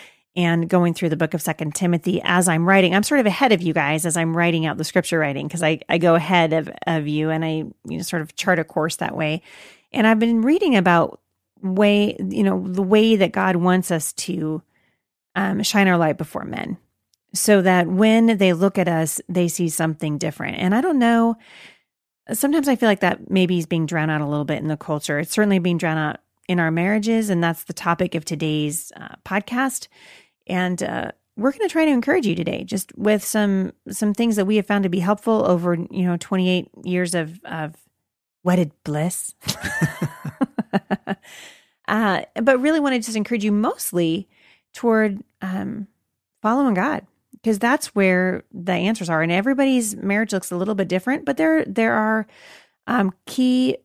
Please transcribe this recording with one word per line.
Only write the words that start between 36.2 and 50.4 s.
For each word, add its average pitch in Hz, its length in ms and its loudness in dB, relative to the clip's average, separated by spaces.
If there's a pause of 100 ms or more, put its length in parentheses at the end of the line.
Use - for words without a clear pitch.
years 180 320 -2
of, 165 300 -6
of 160 320 -10 (680)
wedded 175 300 0 (100)
bliss. 151 580 -6
<laughs> - 40 -20 (2500)
Uh, 214 360 0 (200)
but 254 180 4
really 311 200 2
wanna 269 180 0
just 220 180 -6
encourage 208 280 -2
you 214 80 0
mostly 196 760 -2 (460)
toward, 220 500 0 (200)
um, 196 440 -8 (540)
following 247 320 2
God, 202 340 -2 (380)
'cause 220 140 0
that's 240 360 0
where 185 480 2 (100)
the 185 200 -6
answers 180 380 -2
are. 160 100 2
And 165 100 0
everybody's 247 640 0
marriage 208 380 -2
looks 190 180 -4